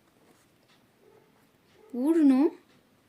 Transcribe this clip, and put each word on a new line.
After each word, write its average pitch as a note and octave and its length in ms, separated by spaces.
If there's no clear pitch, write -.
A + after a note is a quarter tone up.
পূর্ণ C#4+ 400